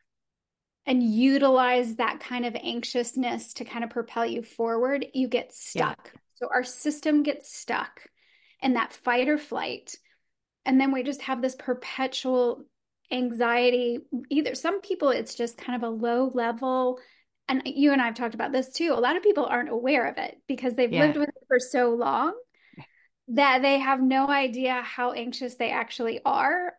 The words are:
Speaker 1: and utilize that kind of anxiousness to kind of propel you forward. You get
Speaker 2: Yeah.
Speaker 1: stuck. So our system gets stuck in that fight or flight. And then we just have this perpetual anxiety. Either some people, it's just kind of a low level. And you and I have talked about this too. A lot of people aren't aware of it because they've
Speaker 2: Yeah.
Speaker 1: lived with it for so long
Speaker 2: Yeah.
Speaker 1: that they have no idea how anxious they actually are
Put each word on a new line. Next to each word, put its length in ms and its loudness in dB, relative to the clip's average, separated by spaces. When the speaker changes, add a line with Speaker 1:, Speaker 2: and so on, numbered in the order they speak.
Speaker 1:
and 180 2
utilize 920 4
that 240 -2
kind 240 -6
of 120 -4
anxiousness 1000 -4
to 100 -10
kind 200 -6
of 60 -8
propel 360 -4
you 160 -4
forward. 720 -2
You 140 0
get 260 -4
Speaker 2:
Yeah. 200 -2
Speaker 1:
stuck. 180 -20
So 180 -8
our 120 2
system 580 0
gets 320 -4
stuck 480 -6
in 140 2
that 180 -2
fight 360 0
or 100 4
flight. 560 -8
And 160 4
then 120 2
we 100 -2
just 200 -6
have 200 -4
this 120 0
perpetual 1120 -2
anxiety. 920 2
Either 240 0
some 260 -2
people, 300 0
it's 240 -2
just 240 -6
kind 180 -6
of 60 -6
a 120 -4
low 380 0
level. 640 0
And 180 0
you 260 4
and 80 4
I 60 2
have 80 -4
talked 200 -4
about 180 -4
this 200 0
too. 220 0
A 60 0
lot 160 4
of 60 -4
people 220 4
aren't 240 -2
aware 400 2
of 100 -8
it 280 -8
because 280 -4
they've 180 2
Speaker 2:
Yeah. 80 2
Speaker 1:
lived 180 4
with 100 0
it 180 -14
for 120 4
so 360 2
long 380 0
Speaker 2:
Yeah. 60 -16
Speaker 1:
that 340 4
they 160 4
have 220 2
no 280 4
idea 540 0
how 300 -4
anxious 440 -8
they 140 -2
actually 540 -4
are 540 0